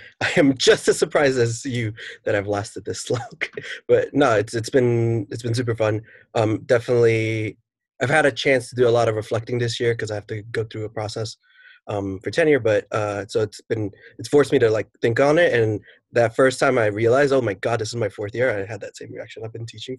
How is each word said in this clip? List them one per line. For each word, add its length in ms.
I 160
am 220
just 320
as 100
surprised 400
as 240
you 300
that 100
I've 120
lasted 360
this 260
<laughs> 0
long. 120
But 260
no, 220
it's, 200
it's 160
been, 580
it's 140
been 120
super 200
fun. 260
Um, 300
definitely, 920
I've 80
had 160
a 60
chance 400
to 40
do 140
a 20
lot 160
of 80
reflecting 420
this 220
year 160
'cause 160
I 40
have 120
to 140
go 140
through 200
a 40
process, 480
um, 360
for 80
tenure. 280
But, 320
uh, 360
so 140
it's 200
been, 300
it's 120
forced 220
me 80
to, 120
like, 160
think 160
on 180
it. 160
And 260
that 220
first 240
time 200
I 80
realized, 460
"Oh 80
my 120
God, 280
this 80
is 60
my 140
fourth 240
year," 160
I 160
had 160
that 160
same 140
reaction. 340
I've 80
been 140
teaching 320